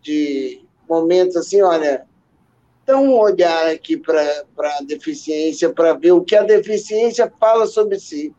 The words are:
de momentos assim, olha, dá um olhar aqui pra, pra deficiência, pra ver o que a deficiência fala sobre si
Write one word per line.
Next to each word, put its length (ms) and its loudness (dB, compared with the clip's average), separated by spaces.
de 640 -6
momentos 480 0
assim, 260 0
olha, 440 0
dá 120 2
um 200 4
olhar 500 2
aqui 280 -4
pra, 480 -2
pra 240 -4
deficiência, 920 -6
pra 200 2
ver 200 2
o 120 4
que 100 -2
a 80 4
deficiência 960 0
fala 280 2
sobre 320 -2
si 400 -12